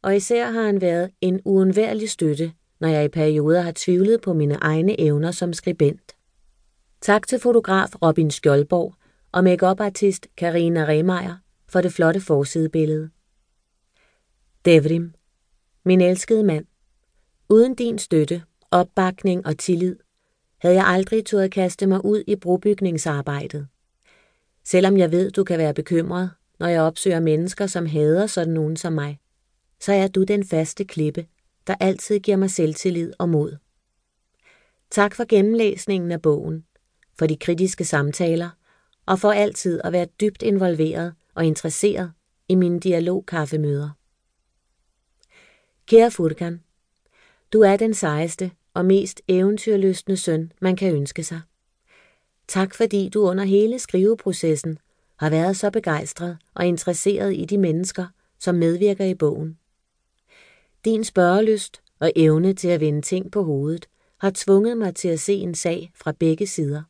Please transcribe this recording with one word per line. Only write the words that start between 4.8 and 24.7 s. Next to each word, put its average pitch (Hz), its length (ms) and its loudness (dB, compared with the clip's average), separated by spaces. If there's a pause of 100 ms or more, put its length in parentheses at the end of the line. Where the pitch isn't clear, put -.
evner 156 300 0
som 175 220 -6
skribent. - 640 -2 (840)
Tak 208 260 2
til 254 140 -2
fotograf 214 640 2
Robin 160 280 2
Skjoldborg 147 640 0 (380)
og 180 120 2
makeup-artist 190 840 2 (100)
Karina 170 480 0
Rehmeyer 175 520 0 (320)
for 185 120 0
det 180 120 -2
flotte 170 280 2
forsidebillede. 156 920 -2 (1500)
Devrim, 165 500 4 (720)
min 185 160 6
elskede 185 440 2
mand. 160 220 0 (840)
Uden 233 260 6
din 233 240 -4
støtte, 165 440 0 (280)
opbakning 185 760 0
og 156 120 -4
tillid, 180 380 -2 (640)
havde 180 160 4
jeg 190 120 4
aldrig 190 400 0
turde 190 240 0
kaste 185 360 -2
mig 190 180 0
ud 208 220 0
i 208 100 0
brobygningsarbejdet. 165 1300 -2 (960)
Selvom 190 320 4